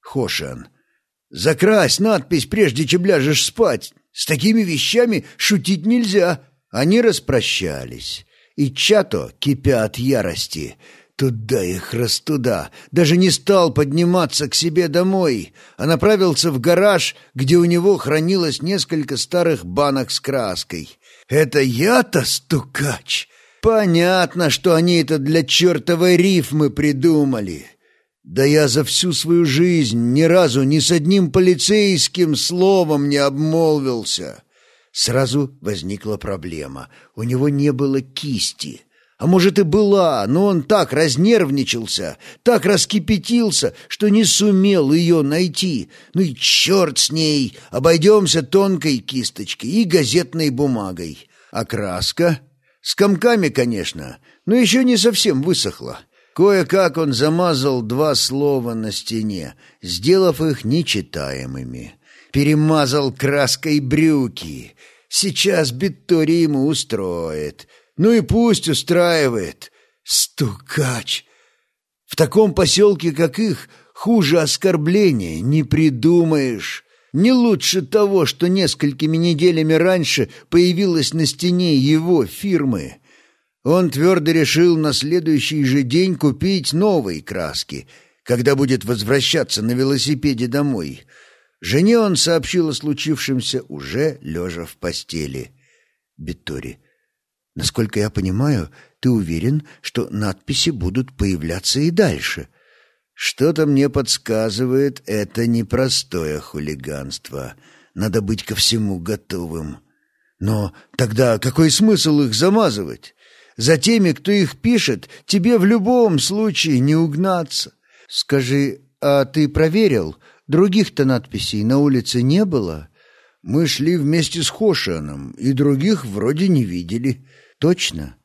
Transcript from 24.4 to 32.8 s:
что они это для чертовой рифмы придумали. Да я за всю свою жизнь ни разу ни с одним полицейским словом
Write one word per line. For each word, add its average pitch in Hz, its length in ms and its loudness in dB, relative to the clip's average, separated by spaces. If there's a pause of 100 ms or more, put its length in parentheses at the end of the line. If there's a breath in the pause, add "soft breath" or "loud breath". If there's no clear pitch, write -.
что 175 240 2
они 170 260 4
это 156 180 0
для 151 260 0
чертовой 175 720 2
рифмы 160 500 2
придумали. 135 960 0 (580)
Да 107 220 -2
я 147 240 4
за 135 160 0
всю 175 300 -2
свою 170 320 2
жизнь 135 680 2
ни 147 100 4
разу 165 400 4
ни 143 160 2
с - 120 0
одним 175 420 2
полицейским 180 1040 2
словом 175 720 2